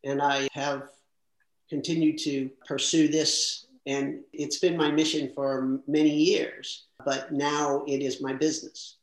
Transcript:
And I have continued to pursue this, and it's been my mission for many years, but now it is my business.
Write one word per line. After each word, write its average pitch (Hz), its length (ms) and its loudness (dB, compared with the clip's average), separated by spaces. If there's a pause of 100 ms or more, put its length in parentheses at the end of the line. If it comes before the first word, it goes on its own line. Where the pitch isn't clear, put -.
And 139 180 -2
I 139 320 2
have 139 360 -4 (800)
continued 156 500 0
to 135 300 -2 (160)
pursue 151 440 2
this, - 580 0 (180)
and 139 360 -2 (100)
it's - 280 -6
been 170 180 2
my 151 120 4
mission 147 460 0
for 135 500 -2
many 151 260 4
years, - 720 0 (200)
but 139 280 -2
now 143 540 0
it 139 140 0
is 131 200 -4
my 135 120 -4
business. - 680 -4